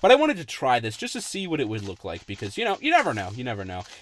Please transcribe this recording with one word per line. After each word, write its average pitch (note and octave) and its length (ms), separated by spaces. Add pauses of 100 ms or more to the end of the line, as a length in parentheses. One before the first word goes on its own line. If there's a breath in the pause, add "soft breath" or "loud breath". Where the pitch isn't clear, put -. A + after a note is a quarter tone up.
But G#3 100
I C4 40
wanted D4 220
to E3 80
try B2+ 340
this A2+ 180
just A#3+ 160
to A#3+ 80
see F#3+ 260
what D#3 140
it A2 80
would G#2+ 160
look F#2+ 180
like, F2+ 240
because, G2+ 300
you A#3 80
know, G4 160
you D4+ 100
never C4+ 220
know, G2 200
you B2 100
never A2 200
know. F#2 200 (180 loud breath)